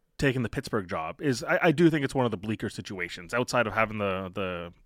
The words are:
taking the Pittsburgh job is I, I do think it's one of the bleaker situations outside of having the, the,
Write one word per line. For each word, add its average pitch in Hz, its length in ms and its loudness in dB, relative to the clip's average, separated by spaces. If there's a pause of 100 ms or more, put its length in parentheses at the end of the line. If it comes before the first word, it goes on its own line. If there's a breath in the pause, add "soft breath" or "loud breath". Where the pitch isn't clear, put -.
(160)
taking 131 260 2
the 110 60 0
Pittsburgh 107 400 -4
job 82 320 -6
is 131 240 0
I, 165 200 2
I 165 80 6
do 165 180 8
think 147 140 2
it's - 100 -4
one 131 100 2
of 117 60 2
the 104 80 -2
bleaker 107 320 -4
situations 90 640 -8
outside 120 320 2
of 98 80 -4
having 107 240 0
the, 95 340 -2
the, 90 400 -6 (140)